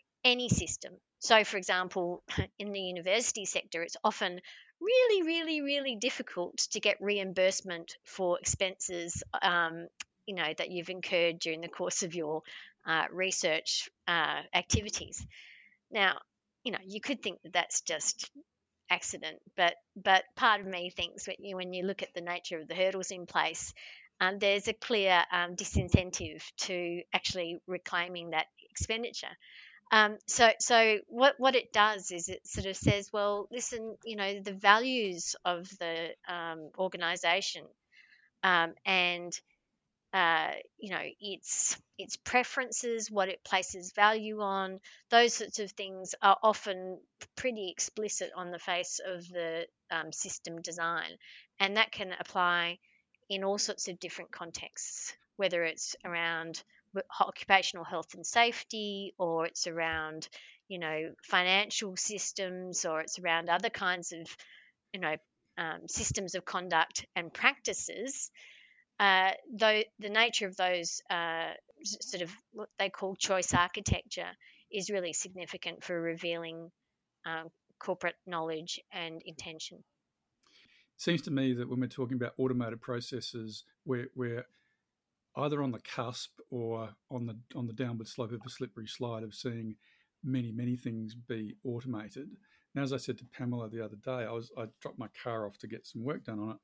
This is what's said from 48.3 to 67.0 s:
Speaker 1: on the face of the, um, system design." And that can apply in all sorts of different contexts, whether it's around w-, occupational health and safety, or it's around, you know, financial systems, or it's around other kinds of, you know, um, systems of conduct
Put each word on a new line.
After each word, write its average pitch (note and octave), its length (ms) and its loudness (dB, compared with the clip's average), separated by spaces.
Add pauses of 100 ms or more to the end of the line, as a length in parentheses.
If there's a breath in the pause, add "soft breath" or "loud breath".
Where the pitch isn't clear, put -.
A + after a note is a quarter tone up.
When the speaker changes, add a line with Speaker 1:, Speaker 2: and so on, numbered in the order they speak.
Speaker 1:
on F3 160 -8
the F3 80 -8
face F3+ 480 -2
of F3 220 -8
the, E3 380 -4 (240)
um, D#3+ 200 -4
system E3+ 520 -8
design." E3 480 -4 (500 loud breath)
And G3 160 2
that A3 160 4
can F#3 260 -6
apply F3 600 2 (500 soft breath)
in G3 160 -4
all G3+ 140 0
sorts - 300 -4
of F3 120 -10
different F3 320 -10
contexts, - 800 -10 (220)
whether F3+ 260 2
it's - 320 -2 (100)
around E3 580 -4 (300 soft breath)
w-, F#3+ 160 -4 (120)
occupational F#3+ 640 4
health E3+ 300 -8
and E3+ 120 -10
safety, G#3 920 2
or E3 300 0
it's - 200 -4
around, D#3+ 640 -4 (400 loud breath)
you F#3 100 -8
know, D#3 340 -4 (100)
financial F#3+ 720 2
systems, F#3 880 -4
or D#3+ 160 0
it's - 180 -6
around E3+ 300 2
other G3 220 4
kinds F3+ 420 -2
of, E3 240 -10 (560 loud breath)
you F#3+ 80 -8
know, D#3 160 0 (400)
um, E3+ 300 -4
systems F#3+ 480 -2
of F3+ 100 -4
conduct F3 680 2